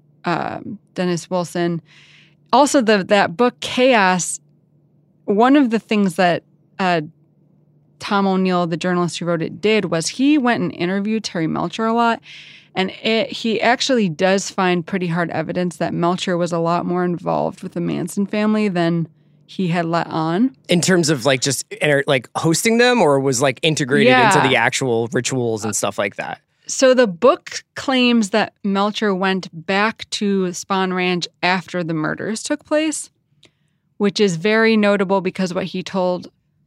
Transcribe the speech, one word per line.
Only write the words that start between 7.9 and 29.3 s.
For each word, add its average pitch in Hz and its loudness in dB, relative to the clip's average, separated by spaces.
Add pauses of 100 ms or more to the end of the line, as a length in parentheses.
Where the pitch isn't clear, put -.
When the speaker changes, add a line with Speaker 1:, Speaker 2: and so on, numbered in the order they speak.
Speaker 1:
Tom 196 0
O'Neill, 185 0
the 170 -4
journalist 175 -2
who 175 -8
wrote 170 -2
it, 165 -8
did 208 2
was 165 -2
he 285 2
went 240 0
and 180 -2
interviewed 202 -4
Terry 165 -4
Melcher 170 -4
a 226 0
lot. 233 0 (540)
And 185 -2 (120)
it, 220 0
he - -4
actually 240 2
does 185 0
find 180 0
pretty 185 -4
hard 170 -2
evidence 170 -4
that - -4
Melcher 175 -2
was 175 -2
a 170 -2
lot 170 0
more 180 -2
involved 165 -4
with 180 -12
the 175 -6
Manson 170 -4
family 214 0
than 170 0 (360)
he 190 -4
had 170 0
let 165 -2
on. 165 0 (140)
Speaker 2:
In 180 4
terms 170 2
of, 135 0
like, 135 2
just - -4
inter-, 143 0
like, 135 0
hosting 170 0
them, 247 4
or 143 4
was, 135 0
like, 139 0
integrated 151 2
Speaker 1:
Yeah. 247 6
Speaker 2:
into 165 2
the 127 2
actual 117 0
rituals 117 -2
and 104 -4
stuff - -4
like 101 -2
that? - -8 (260)
Speaker 1:
So 254 4
the 247 4
book 233 0 (100)
claims 240 2
that 208 -2 (100)
Melcher 202 0
went 190 -2